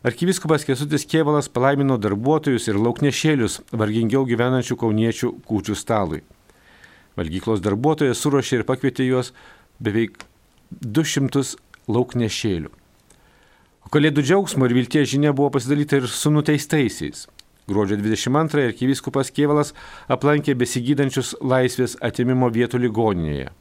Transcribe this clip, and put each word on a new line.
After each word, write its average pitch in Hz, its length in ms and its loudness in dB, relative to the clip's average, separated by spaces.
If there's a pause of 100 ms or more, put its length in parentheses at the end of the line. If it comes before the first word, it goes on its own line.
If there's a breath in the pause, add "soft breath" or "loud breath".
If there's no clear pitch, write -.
arkivyskupas 160 640 0
Kęstutis 147 400 -2
Kėvalas 151 480 0
palaimino 135 480 2
darbuotojus 120 720 0
ir 101 100 0
lauknešėlius 127 760 0 (180)
vargingiau 113 520 0
gyvenančių 120 520 0
kauniečių 113 520 0 (160)
kūčių 104 280 -2
stalui. 95 460 -2 (1000 soft breath)
Valgyklos 90 400 -2
darbuotojas 123 640 0
suruošė 135 380 0
ir 107 80 -4
pakvietė 127 420 -2
juos 127 240 -2 (420 loud breath)
beveik 110 460 -2 (480)
du 127 340 -4
šimtus 139 540 -2 (320)
lauknešėlių. 110 840 -2 (1120 soft breath)
O - 80 -12
Kalėdų 147 320 4
džiaugsmo 151 440 2
ir 120 100 4
vilties 131 340 2
žinia 143 240 2
buvo 143 160 2
pasidalyta 143 480 0
ir 123 80 -4
su 151 240 0
nuteistaisiais. 147 920 0 (420)
Gruodžio 101 320 0
dvidešimt 110 400 0
antrąją 147 320 0
arkivyskupas 131 640 -2
Kėvalas 147 380 2 (340 loud breath)
aplankė 143 480 2
besigydančius 127 880 -2
laisvės 127 560 0
atėmimo 127 480 0
vietų 120 380 0
ligoninėje. 85 640 0 (100)